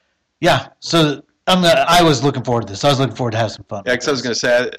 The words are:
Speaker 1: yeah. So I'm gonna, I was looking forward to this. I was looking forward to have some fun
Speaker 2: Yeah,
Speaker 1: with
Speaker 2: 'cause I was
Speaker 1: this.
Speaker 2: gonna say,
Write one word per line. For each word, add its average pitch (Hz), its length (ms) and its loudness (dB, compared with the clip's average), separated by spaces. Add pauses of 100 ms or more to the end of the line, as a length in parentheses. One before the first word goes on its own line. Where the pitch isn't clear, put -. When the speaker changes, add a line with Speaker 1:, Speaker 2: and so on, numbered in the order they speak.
(400)
Speaker 1:
yeah. 139 280 0 (120)
So 151 440 0 (240)
I'm 185 140 2
gonna, 160 260 4
I 175 160 4
was 143 200 2
looking 135 200 -2
forward 117 240 -2
to 101 60 -12
this. 98 100 -6
I 143 60 4
was 131 100 2
looking 123 160 -2
forward 120 160 -4
to 107 60 -4
have 110 140 -2
some - 140 -18
fun 101 200 -12
Speaker 2:
Yeah, 123 80 0
Speaker 1:
with 123 80 -2
Speaker 2:
'cause - 60 -6
I 151 40 0
was 131 120 -4
Speaker 1:
this. 117 180 -6
Speaker 2:
gonna 120 280 0
say, - 100 -8